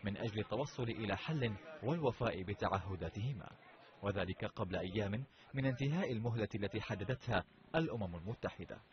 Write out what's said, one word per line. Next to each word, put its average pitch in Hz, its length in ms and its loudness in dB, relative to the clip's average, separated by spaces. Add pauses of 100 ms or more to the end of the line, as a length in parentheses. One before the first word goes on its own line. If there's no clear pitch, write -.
من 101 120 0
أجل 107 240 0
التوصل 110 420 -2
إلى 110 340 0
حل 123 400 0 (260)
والوفاء 120 600 2
بتعهداتهما، 95 1040 0 (540)
وذلك 98 420 0
قبل 98 320 -2
أيام 101 480 0 (300)
من 135 120 2
انتهاء 135 460 2
المهلة 113 420 2
التي 104 260 0
حددتها 101 640 0 (300)
الأمم 110 420 0
المتحدة. - 640 -6 (140)